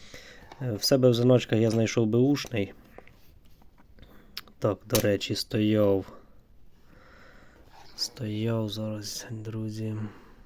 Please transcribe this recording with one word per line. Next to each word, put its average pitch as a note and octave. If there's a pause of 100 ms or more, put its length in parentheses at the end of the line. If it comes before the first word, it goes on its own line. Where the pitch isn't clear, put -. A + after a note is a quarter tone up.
(640)
Е, B2
в G2+
себе B2+
в A#2
заначках A#2+
я A2+
знайшов A2+
беушний. A#2+ (1900)
Так, G#2
до G#2+
речі, G#2
стояв. G#2+ (1800)
Стояв A2
зараз, G#2+
друзі. A2 (500)